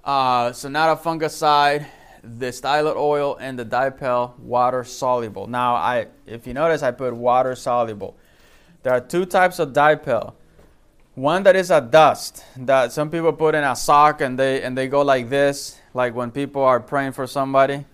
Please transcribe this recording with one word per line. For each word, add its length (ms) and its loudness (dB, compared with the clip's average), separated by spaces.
Uh, 480 0
Sonata 500 -2
fungicide, 840 0
the 280 -8
stylet 440 -2
oil, 460 -2
and 160 -10
the 80 -8
dipel 720 -2
water 460 -2
soluble. 640 -4
Now, 260 0
I, 320 -2
if 180 -16
you 80 -12
notice, 300 0
I 80 0
put 240 -6
water 400 0
soluble. 600 -4
There 100 0
are 80 0
two 240 -2
types 320 2
of 160 -2
dipel. 600 0
One 280 0
that 120 8
is 160 0
a 100 6
dust 640 4
that 340 0
some 180 -4
people 240 0
put 220 0
in 80 0
a 120 0
sock 460 4
and 160 -2
they, 240 0
and 160 -6
they 100 -2
go 140 2
like 280 2
this, 500 -2
like 180 -2
when 160 -6
people 320 -6
are 180 4
praying 340 -4
for 120 -6
somebody 680 0